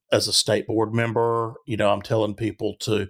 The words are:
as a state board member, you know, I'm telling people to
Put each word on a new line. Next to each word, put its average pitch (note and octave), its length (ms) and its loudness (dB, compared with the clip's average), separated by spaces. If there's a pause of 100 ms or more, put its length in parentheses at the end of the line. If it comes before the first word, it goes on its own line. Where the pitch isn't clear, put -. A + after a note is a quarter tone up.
(100)
as G#2+ 160 2
a G#2+ 60 -4
state G#2+ 340 2
board A2 260 0
member, A#2 600 0 (140)
you A2+ 80 -4
know, G#2 160 2
I'm G2+ 100 -2
telling G#2+ 320 0
people G#2 460 -4
to G#2 280 0